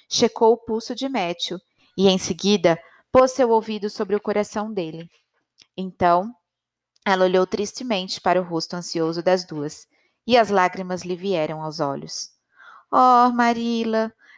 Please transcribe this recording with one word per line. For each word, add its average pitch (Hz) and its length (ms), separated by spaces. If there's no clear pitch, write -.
checou 226 440
o 240 40
pulso 226 380
de 262 140
Matthew 180 500
e, 196 120
em 190 100
seguida, 180 640
pôs 254 220
seu 247 180
ouvido 214 380
sobre 202 280
o 202 40
coração 208 520
dele. 165 360
Então, 185 580
ela 185 200
olhou 185 220
tristemente 202 760
para 180 200
o 180 40
rosto 170 300
ansioso 170 480
das 185 220
duas, 151 420
e 240 100
as 226 120
lágrimas 180 540
lhe 180 140
vieram 160 460
aos 156 180
olhos. 147 500
"Oh, 247 400
Marilla", 233 840